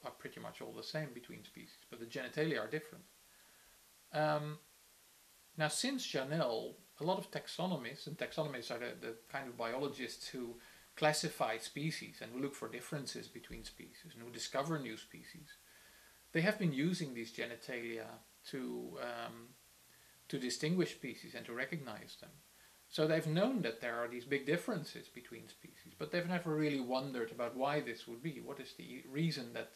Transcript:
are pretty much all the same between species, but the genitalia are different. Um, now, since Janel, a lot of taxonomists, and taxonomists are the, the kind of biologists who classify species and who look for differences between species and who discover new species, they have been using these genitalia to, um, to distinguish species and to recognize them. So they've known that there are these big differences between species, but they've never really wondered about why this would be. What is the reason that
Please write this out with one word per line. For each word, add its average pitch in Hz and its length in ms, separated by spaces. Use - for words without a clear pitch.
are 127 60
pretty - 300
much 110 200
all 117 120
the 113 100
same 156 320
between - 300
species, - 460
but 120 100
the 117 60
genitalia 139 520
are 107 80
different. - 380
Um, 151 460
now, 151 120
since 254 360
Janel, 135 680
a 143 40
lot 190 140
of - 120
taxonomists, 147 760
and 156 100
taxonomists 135 540
are 120 80
the, 120 220
the 113 140
kind 135 180
of 117 80
biologists 123 680
who 120 300
classify 151 600
species - 640
and 113 120
who 127 80
look 139 140
for 113 140
differences 123 600
between - 360
species - 480
and 117 100
who 120 80
discover 139 480
new 117 180
species, - 600
they 160 80
have 214 180
been 170 140
using 151 420
these 113 180
genitalia 117 720
to, 127 500
um, 117 480
to 139 100
distinguish 151 560
species - 400
and 117 120
to 120 80
recognize 127 680
them. - 100
So 156 180
they've 160 200
known 190 360
that 113 180
there 117 160
are 120 120
these 120 160
big 135 200
differences 151 640
between 113 400
species, - 500
but 151 120
they've 170 180
never 170 260
really 147 260
wondered 127 500
about 117 260
why 143 240
this 117 260
would 117 160
be. 143 220
What 135 160
is - 160
the 123 340
reason 143 440
that 113 220